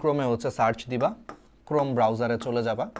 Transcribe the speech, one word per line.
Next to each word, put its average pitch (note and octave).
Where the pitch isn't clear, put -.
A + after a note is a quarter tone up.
Chrome-এ C#3+
হচ্ছে A#2+
সার্চ A2+
দিবা, C3
Chrome C#3+
ব্রাউজারে A#2
চলে A#2+
যাবা, A2+